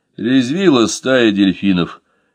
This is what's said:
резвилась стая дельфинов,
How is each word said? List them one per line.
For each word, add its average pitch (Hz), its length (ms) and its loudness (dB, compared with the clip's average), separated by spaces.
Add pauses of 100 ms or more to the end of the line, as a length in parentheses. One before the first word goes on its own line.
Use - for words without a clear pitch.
(160)
резвилась 131 760 0
стая 127 360 0
дельфинов, 95 720 0 (340)